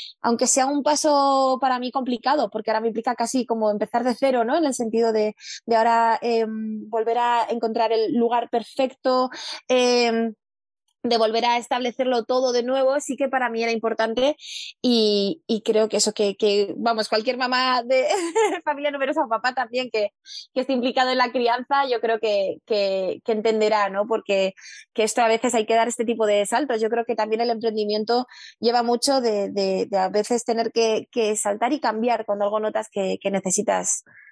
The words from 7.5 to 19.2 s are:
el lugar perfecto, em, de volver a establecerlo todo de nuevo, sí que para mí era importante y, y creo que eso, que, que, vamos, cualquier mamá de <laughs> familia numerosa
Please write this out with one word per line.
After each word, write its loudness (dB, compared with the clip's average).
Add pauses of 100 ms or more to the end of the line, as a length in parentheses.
el 2
lugar 2
perfecto, 0 (380)
em, 2 (720)
de 2
volver 2
a 2
establecerlo -2
todo 0
de 0
nuevo, 0
sí -6
que 0
para 0
mí -4
era 0
importante 0 (440)
y, 2
y -2
creo 2
que -2
eso, 0
que, 0
que, 2
vamos, -2
cualquier 0
mamá 0
de 2
<laughs> 0
familia -2
numerosa -2